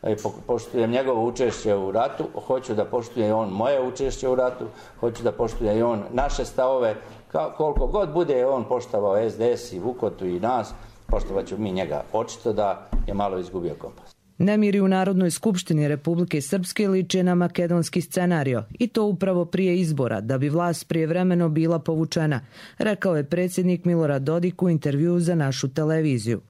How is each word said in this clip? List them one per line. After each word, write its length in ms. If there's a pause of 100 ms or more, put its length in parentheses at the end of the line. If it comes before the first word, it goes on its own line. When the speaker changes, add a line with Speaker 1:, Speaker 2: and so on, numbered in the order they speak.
Speaker 1:
e, 200
po-, 120 (120)
poštujem 440
njegovo 380
učešće 460
u 180
ratu, 320 (220)
hoću 280
da 100
poštuje 500
on 140
moje 400
učešće 400
u 60
ratu, 300 (360)
hoću 220
da 100
poštuje 460
i 40
on 200 (100)
naše 320
stavove. 500 (380)
Ka-, 240
koliko 300
god 260
bude 340
on 220
poštovao 600
S 80
D 180
S 160
i 60
Vukotu 480
i 140
nas, 340 (320)
poštovat 400
ću 120
mi 140
njega. 300 (100)
Očito 400
da 360 (180)
je 80
malo 240
izgubio 400
kompas. 380 (220)
Speaker 2:
Nemiri 420
u 80
Narodnoj 420
skupštini 580
Republike 520
Srpske 480
liče 340
na 120
makedonski 680
scenario, 640 (140)
i 100
to 160
upravo 400
prije 320
izbora, 440
da 180
bi 100
vlast 400
prijevremeno 600
bila 300
povučena, 640 (380)
rekao 380
je 80
predsjednik 600
Milorad 380
Dodik 400
u 60
intervjuu 520
za 140
našu 340
televiziju. 800